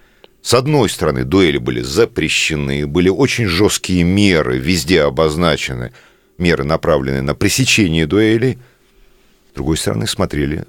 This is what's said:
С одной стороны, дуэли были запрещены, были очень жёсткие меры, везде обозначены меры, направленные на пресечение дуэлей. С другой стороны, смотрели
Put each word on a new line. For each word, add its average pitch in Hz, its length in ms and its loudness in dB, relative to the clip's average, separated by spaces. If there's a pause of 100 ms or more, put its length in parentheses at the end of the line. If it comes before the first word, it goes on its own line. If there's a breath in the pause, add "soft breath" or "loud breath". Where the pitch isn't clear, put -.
(400 soft breath)
С - 140 -4
одной 143 340 2
стороны, 69 380 -2
дуэли 78 320 2
были 62 240 -4
запрещены, 73 1040 -2
были 90 220 2
очень 120 380 0
жёсткие 90 560 0
меры, 87 560 2
везде 80 420 0
обозначены 71 920 -2 (460 soft breath)
меры, 82 260 0
направленные 69 580 0
на 69 140 -2
пресечение 98 680 0
дуэлей. 110 520 0 (960 soft breath)
С - 40 -20
другой 69 200 -2
стороны, 110 320 -4
смотрели 73 600 -4